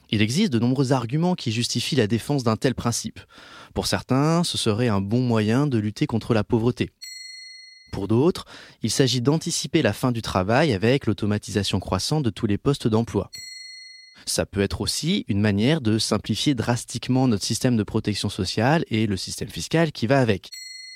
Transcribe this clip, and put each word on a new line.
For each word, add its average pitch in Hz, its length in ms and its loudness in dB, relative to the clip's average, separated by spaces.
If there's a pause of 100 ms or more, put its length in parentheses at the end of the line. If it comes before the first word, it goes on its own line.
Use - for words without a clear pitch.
(120)
Il 104 100 2
existe 135 320 2
de 113 60 4
nombreux 131 340 2
arguments 147 400 0
qui - 180 -4
justifient 120 440 -2
la 113 120 4
défense 117 360 0
d'un 113 120 2
tel 120 200 0
principe. - 440 -4 (540)
Pour 98 140 -2
certains, 147 580 0
ce - 120 -4
serait 117 300 0
un 101 140 2
bon 104 180 0
moyen 117 480 2
de 123 120 0
lutter 107 260 -2
contre 117 300 -2
la 107 100 2
pauvreté. 117 460 0 (1000)
Pour 95 160 -6
d'autres, 131 380 2 (380)
il 110 80 0
s'agit 127 300 2
d'anticiper 156 600 0
la 104 120 4
fin 127 180 0
du 117 100 -2
travail 113 520 2
avec 113 340 2
l'automatisation 101 720 0
croissante 135 440 -2
de 117 60 0
tous - 160 -6
les 101 140 0
postes - 280 0
d'emploi. 110 440 0 (960)
Ça - 180 0
peut 98 160 -2
être - 200 0
aussi 156 460 -2
une 101 140 0
manière 107 400 4
de 110 160 2
simplifier 110 560 0
drastiquement 123 720 0
notre 107 160 0
système 120 340 0
de 104 60 2
protection 104 460 -2
sociale 123 600 0
et 110 180 0
le 98 100 0
système - 320 -8
fiscal 160 420 -2
qui - 140 -6
va 135 140 4
avec. 110 300 0 (460)